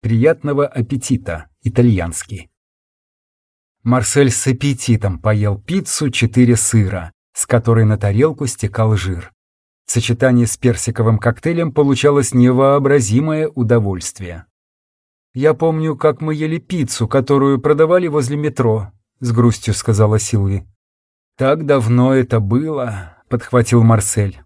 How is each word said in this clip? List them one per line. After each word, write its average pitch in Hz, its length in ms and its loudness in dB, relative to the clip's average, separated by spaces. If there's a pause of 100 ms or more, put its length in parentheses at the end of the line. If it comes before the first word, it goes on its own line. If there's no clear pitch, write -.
"Приятного 143 640 0
аппетита", 117 840 -6 (160)
итальянский. 98 800 -2 (1300)
Марсель 127 480 2
с - 160 -4
аппетитом 117 720 -2
поел 104 420 -2
пиццу 156 500 -4
"Четыре 120 440 2
сыра", 92 580 -2 (200)
с - 120 -6
которой 113 400 2
на 107 140 2
тарелку 135 480 0
стекал 110 500 -2
жир. 87 360 -6 (520)
В - 60 -14
сочетании 120 540 0
с 113 120 -6
персиковым 113 600 0
коктейлем 160 540 -2
получалось 143 640 2
невообразимое 135 1120 2
удовольствие. 101 960 -4 (880)
"Я 147 200 2
помню, 160 420 -2
как 156 240 0
мы 156 140 -4
ели 156 240 -4
пиццу, 139 500 -4
которую 139 520 2
продавали 160 460 2
возле 147 300 -2
метро", 120 560 -2 (280)
с 120 120 -4
грустью 113 420 2
сказала 107 440 0
Сильви. 98 460 -2 (720)
"Так 143 300 -2
давно 123 480 2
это 123 260 2
было", 117 760 -4 (120)
подхватил 120 540 2
Марсель. 107 640 2